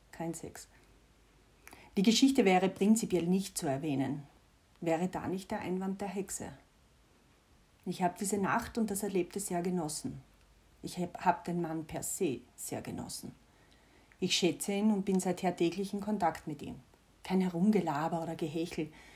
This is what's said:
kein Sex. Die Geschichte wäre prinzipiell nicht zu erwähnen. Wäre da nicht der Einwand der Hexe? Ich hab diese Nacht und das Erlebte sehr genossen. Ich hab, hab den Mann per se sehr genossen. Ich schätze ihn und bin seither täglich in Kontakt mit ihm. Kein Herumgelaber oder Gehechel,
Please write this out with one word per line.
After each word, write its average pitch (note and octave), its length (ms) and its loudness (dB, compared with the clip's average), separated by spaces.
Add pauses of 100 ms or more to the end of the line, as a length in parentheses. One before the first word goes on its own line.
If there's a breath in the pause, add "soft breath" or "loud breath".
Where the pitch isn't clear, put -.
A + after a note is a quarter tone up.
(120)
kein E3 220 -6
Sex. - 340 -14 (1300 loud breath)
Die G3 60 4
Geschichte A#3 420 6
wäre F#3 240 6
prinzipiell F#3+ 580 4
nicht F#3+ 320 0
zu E3+ 80 -4
erwähnen. C#3 560 0 (580)
Wäre E3+ 280 2
da - 180 -4
nicht F#3+ 240 -4
der G#3+ 100 -2
Einwand F#3+ 400 -4
der G3+ 80 -4
Hexe? F#3+ 440 -6 (1300)
Ich F#3 180 -4
hab F3 140 2
diese G3+ 220 -2
Nacht F3 400 0
und G#3+ 120 0
das G3 120 -2
Erlebte F#3+ 380 -2
sehr F3 200 -2
genossen. E3+ 600 -4 (600)
Ich - 160 -10
hab, F3+ 260 -6
hab F3 200 2
den F3 160 -2
Mann D#3+ 240 -4
per D#3 180 -8
se C#3+ 380 -2 (140)
sehr - 260 -8
genossen. - 540 -10 (840 soft breath)
Ich F#3 160 2
schätze E3+ 360 2
ihn G#3 200 4
und G3 120 2
bin F#3+ 140 4
seither F3+ 380 0
täglich F#3+ 360 0
in G3+ 80 -4
Kontakt F#3+ 460 -2
mit D3 160 -8
ihm. - 140 -10 (460)
Kein F#3 180 2
Herumgelaber E3+ 840 2
oder E3 140 -6
Gehechel, E3 560 -4 (240 loud breath)